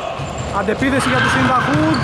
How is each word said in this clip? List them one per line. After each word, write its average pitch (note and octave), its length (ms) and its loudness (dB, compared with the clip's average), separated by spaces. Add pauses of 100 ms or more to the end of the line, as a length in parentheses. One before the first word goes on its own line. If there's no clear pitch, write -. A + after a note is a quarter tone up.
(600)
Αντεπίδεση A#3+ 520 0
για B3+ 120 2
τους - 160 2
Ίντα B3+ 260 2
Χουτ. D4+ 380 2